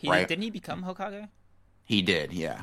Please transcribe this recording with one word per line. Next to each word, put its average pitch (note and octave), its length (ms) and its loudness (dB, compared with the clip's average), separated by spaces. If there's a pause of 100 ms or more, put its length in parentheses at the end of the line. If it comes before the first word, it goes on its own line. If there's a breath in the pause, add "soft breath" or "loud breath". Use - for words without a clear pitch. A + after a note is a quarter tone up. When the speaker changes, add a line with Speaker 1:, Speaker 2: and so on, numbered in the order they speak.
Speaker 1:
He - 80 0
Speaker 2:
right? F#3 180 6
Speaker 1:
didn't E3+ 160 -2
he A3+ 60 -4
become F3+ 340 -8
Hokage? G3 460 -8 (560)
Speaker 2:
He G#2 160 4
did, E2+ 320 2
yeah. D#2+ 300 -4